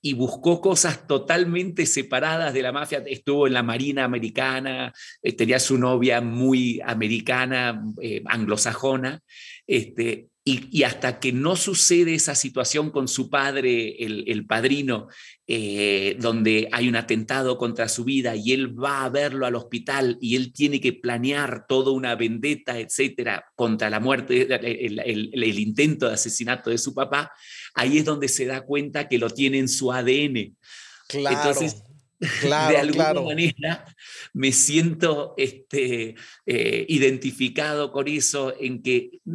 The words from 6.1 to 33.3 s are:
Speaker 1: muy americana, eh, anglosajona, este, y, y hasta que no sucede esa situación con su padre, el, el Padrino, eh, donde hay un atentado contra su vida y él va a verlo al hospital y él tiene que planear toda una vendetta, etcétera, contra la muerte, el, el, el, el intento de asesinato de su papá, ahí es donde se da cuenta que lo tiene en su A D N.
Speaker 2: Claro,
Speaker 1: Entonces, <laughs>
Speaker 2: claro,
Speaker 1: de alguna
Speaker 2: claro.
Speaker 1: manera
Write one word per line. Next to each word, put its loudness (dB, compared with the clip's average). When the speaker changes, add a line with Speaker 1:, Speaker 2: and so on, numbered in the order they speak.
Speaker 1:
muy 2
americana, 0
eh, -6
anglosajona, 0
este, -2
y, -2
y 4
hasta -2
que -2
no 0
sucede 4
esa 0
situación 0
con -2
su -2
padre, 0
el, -6
el -2
Padrino, 0
eh, 0
donde 2
hay 2
un 2
atentado 0
contra -2
su -4
vida 0
y 0
él -2
va -2
a -2
verlo 0
al -2
hospital -2
y 0
él -4
tiene 0
que 0
planear -4
toda 4
una 0
vendetta, -2
etcétera, -2
contra 0
la -2
muerte, 2
el, 0
el, -4
el, -4
el 0
intento 2
de 0
asesinato -4
de 0
su -4
papá, -2
ahí 4
es 4
donde 0
se 0
da -4
cuenta -4
que 2
lo 2
tiene 2
en 2
su 0
A -2
D 4
N. -2
Speaker 2:
Claro, 0
Speaker 1:
Entonces, -4
<laughs> -4
Speaker 2:
claro, 4
Speaker 1:
de 6
alguna 2
Speaker 2:
claro. 0
Speaker 1:
manera -2